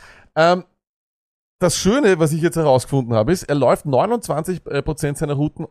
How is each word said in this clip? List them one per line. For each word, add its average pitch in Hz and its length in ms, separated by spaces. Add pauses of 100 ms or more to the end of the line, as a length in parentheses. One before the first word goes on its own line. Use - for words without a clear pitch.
(380)
Ähm, 175 260 (960)
das 175 160
Schöne, 202 440
was 160 140
ich 160 100
jetzt 170 120
herausgefunden 131 600
habe, 110 160
ist, 190 100
er 143 140
läuft 143 320
neunundzwanzig, 165 800
äh, 139 160
Prozent 147 340
seiner 147 160
Routen 147 380